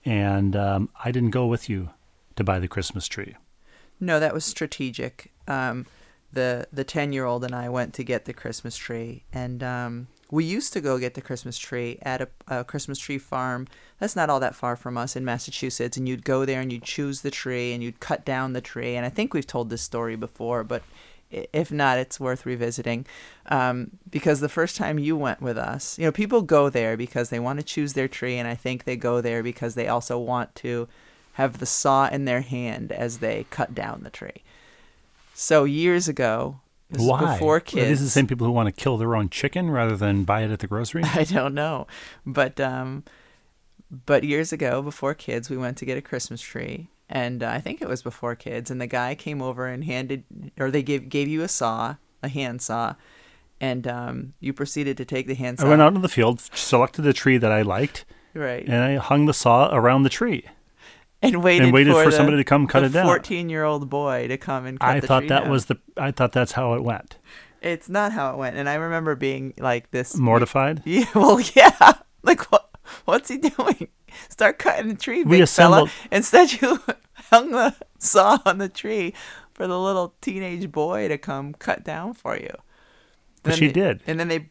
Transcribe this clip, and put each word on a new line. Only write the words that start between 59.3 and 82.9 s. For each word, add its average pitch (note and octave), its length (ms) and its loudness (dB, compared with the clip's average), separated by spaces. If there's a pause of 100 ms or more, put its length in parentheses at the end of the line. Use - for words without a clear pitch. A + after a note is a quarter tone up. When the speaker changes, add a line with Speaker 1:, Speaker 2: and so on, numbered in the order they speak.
Speaker 1:
saw B2+ 420 6
around B2+ 280 6
the C3+ 60 6
tree. A3+ 360 -2 (760)
Speaker 2:
And F3 240 2
waited F3 200 8
Speaker 1:
And B2+ 100 8
waited C#3+ 200 10
Speaker 2:
for D#3+ 100 8
Speaker 1:
for D#3 80 8
Speaker 2:
the, D3+ 40 4
Speaker 1:
somebody D3 220 6
to C3+ 60 2
come C#3+ 240 4
cut C3+ 140 4
Speaker 2:
the C#3 40 4
Speaker 1:
it C3+ 80 0
down. F3+ 140 4
Speaker 2:
fourteen-year-old D#3 840 0
boy C3+ 380 -2
to C3 100 -4
come C3 300 -8
and C3 120 -10
cut B2+ 80 2
Speaker 1:
I C#3 120 4
Speaker 2:
the - 80 -4
Speaker 1:
thought C3 140 6
Speaker 2:
tree D3 80 -6
Speaker 1:
that C#3 160 4
Speaker 2:
down. - 60 -2
Speaker 1:
was C3 140 2
the, - 140 -4 (180)
I C#3 140 -4
thought B2 200 0
that's B2 200 2
how B2 240 0
it B2+ 80 -4
went. - 340 -6 (420)
Speaker 2:
It's E3+ 300 -6
not G3+ 220 0
how C#3 220 -4
it B2+ 40 -8
went. C3+ 180 -6
And C#3+ 140 -4
I C#3+ 60 -2
remember D#3+ 400 -2
being C3+ 420 -6
like A#2+ 320 -2
this. - 260 -6
Speaker 1:
Mortified? C3+ 680 4
Speaker 2:
<laughs> - 20 -16
Yeah, G3+ 200 2 (100)
well, B3 240 10 (160)
yeah. - 380 10 (280)
Like, - 200 4 (100)
what? - 180 4 (360)
What's - 240 0
he C4+ 100 -6
doing? - 480 0 (420)
Start - 300 2
cutting - 300 0
the G#3 60 -4
tree, D4+ 280 -4
Speaker 1:
We F3 160 8
Speaker 2:
big E3+ 100 8
fella. F3 360 10
Speaker 1:
assembled - 40 -8 (220)
Speaker 2:
Instead, B3 500 6
you - 180 2 (260)
<laughs> - 260 -4
hung A#3+ 180 8
the B3+ 240 2 (240)
saw G#3 480 6
on G3 140 2
the F#3+ 100 -4
tree G3 460 -4 (400)
for F#3 100 -4
the F3+ 140 -2
little F#3 420 0
teenage F#3 500 -6
boy F3 360 -2
to D3+ 100 -2
come C#3+ 380 -8
cut - 280 -6
down E3+ 300 -10
for - 240 -8
you. - 160 -12 (880)